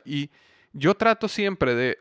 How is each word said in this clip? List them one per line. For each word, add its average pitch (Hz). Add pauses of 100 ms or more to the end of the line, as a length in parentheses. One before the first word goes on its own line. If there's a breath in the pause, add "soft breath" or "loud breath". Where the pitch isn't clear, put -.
Y 147 (440 soft breath)
yo 151
trato 220
siempre 185
de, 123